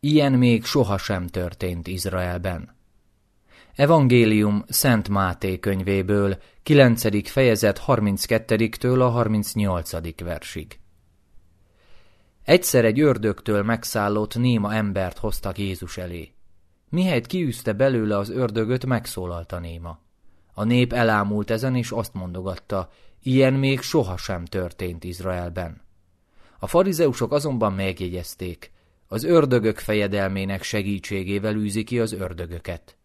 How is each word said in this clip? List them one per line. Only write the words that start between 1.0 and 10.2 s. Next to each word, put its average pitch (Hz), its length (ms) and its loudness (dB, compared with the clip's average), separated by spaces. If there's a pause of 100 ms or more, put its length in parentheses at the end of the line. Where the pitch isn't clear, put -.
történt 87 600 -6
Izraelben. 90 880 -6 (960)
Evangélium 120 920 6
Szent 110 400 2
Máté 95 500 0
könyvéből, 98 800 0 (260)
kilencedik 117 680 4
fejezet 110 500 2
harminckettedik 110 1040 0
a 127 240 2
harmincnyolcadik 101 1120 -2